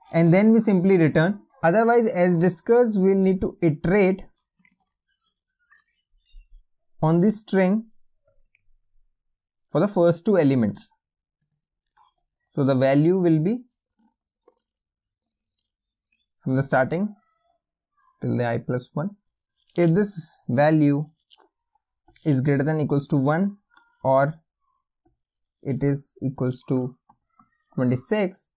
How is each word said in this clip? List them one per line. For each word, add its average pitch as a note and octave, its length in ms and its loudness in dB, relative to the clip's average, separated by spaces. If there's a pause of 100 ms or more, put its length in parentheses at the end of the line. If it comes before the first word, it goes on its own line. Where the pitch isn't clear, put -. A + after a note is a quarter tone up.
(120)
and E3 200 4
then G#3 180 4
we A3+ 80 4
simply F#3+ 380 2
return. E3 420 2 (240)
Otherwise, A3+ 440 2
as F3+ 280 0
discussed, G#3 640 0
we'll F#3+ 160 2
need F#3+ 280 0
to - 180 -8
iterate F#3 640 0 (2750)
on E3 180 2
this G#3+ 200 0
string F#3+ 440 -2 (1900)
for D3 100 -2
the G3+ 60 0
first E3+ 380 0
two G3+ 140 2
elements. C3+ 520 0 (1500)
So - 240 -6
the C3+ 100 2
value C#3+ 440 2
will E3+ 200 2
be G#3 200 -2 (2750)
from C3 140 -4
the C3+ 60 0
starting D3 520 -2 (1080)
till A#2+ 140 -4
the A#2+ 100 -4
I A#2 120 -4
plus B2+ 360 -8
one. F3 160 -6 (640)
If E3+ 180 2
this G3+ 540 -6
value D3 560 2 (1200)
is C#3 160 0
greater C#3 240 0
than D#3 160 -2
equals C#3+ 280 -2
to D3+ 80 0
one D#3+ 420 -2 (440)
or C3+ 320 0 (1300)
it C3+ 220 -6
is C#3+ 300 -4 (100)
equals C3 460 -6
to C3 280 -4 (800)
twenty-six F3+ 840 -4